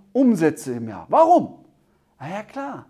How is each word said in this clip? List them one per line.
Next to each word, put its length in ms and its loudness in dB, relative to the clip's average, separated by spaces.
Umsätze 600 2
im 160 -8
Jahr? 220 -14
Warum? 540 2
Na 120 -14
ja, 120 -10
klar, 480 -14